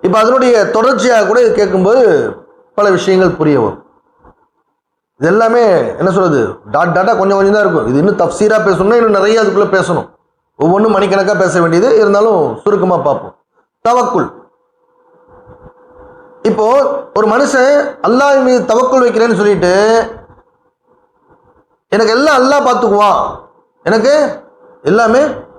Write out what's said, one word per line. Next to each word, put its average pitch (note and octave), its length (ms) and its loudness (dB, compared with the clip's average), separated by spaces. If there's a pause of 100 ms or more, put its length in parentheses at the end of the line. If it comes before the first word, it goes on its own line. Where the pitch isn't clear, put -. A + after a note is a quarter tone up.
இப்ப F#3+ 180 -2
அதனுடைய A#3+ 520 2
தொடர்ச்சியாக A3+ 560 0
கூட A3+ 140 0
இது A3+ 120 2
கேட்கும்போது F#3+ 800 0 (400)
பல G#3 160 0
விஷயங்கள் F#3 500 0
புரிய D3 200 0
வரும். G2+ 240 -6 (1400)
இது D3 80 0
எல்லாமே A3+ 340 2 (340)
என்ன F3+ 140 -2
சொல்றது, F3 280 0 (320)
டாட் D#3 180 0
டாட்டா F#3+ 300 0
கொஞ்சம் G3 200 0
கொஞ்சம் G3 140 2
தான் G#3 120 0
இருக்கும். D#3+ 220 -2
இது B2+ 120 -2
இன்னும் F#3 180 0
தஃப்சீரா G#3+ 500 0
பேசணும்னா G3 280 0
இன்னும் A3+ 240 2
நிறைய G#3+ 240 0
அதுக்குள்ள G3+ 280 0
பேசணும். F3 360 -2 (500)
ஒவ்வொன்றும் G3+ 400 0
மணிக்கணக்கா G3 420 -2
பேச F#3 220 0
வேண்டியது, E3 360 2
இருந்தாலும் G3+ 600 0
சுருக்கமா F3+ 400 -2
பார்ப்போம். B2+ 380 -4 (500)
தவக்குல். A#3+ 440 -2 (2250)
இப்போ G#3+ 240 -2 (480)
ஒரு G#3+ 120 0
மனுஷன் C4 460 2 (300)
அல்லாஹ் C4+ 400 2
மீது B3+ 220 0
தவக்குல் B3+ 380 0
வைக்கிறேன்னு A#3 320 0
சொல்லிட்டு, F3+ 380 0 (2250)
"எனக்கு A3 240 0
எல்லாம் C#4 260 2
அல்லாஹ் C4+ 280 0
பார்த்துக்குவான், G#3 540 0 (640)
எனக்கு A#3+ 600 0 (400)
எல்லாமே A3 400 0 (360)